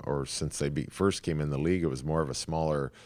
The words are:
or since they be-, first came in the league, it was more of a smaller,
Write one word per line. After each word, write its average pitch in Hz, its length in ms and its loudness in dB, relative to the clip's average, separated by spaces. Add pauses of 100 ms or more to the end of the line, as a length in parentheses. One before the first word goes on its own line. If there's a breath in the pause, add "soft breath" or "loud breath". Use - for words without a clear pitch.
or 69 200 0
since - 360 -4
they 73 80 2
be-, 71 200 -2
first - 360 2
came 78 160 0
in 73 100 0
the 69 80 0
league, 85 240 4
it 80 60 4
was 65 160 -4
more 78 180 2
of 67 80 -2
a 65 40 -4
smaller, 78 580 0 (140 loud breath)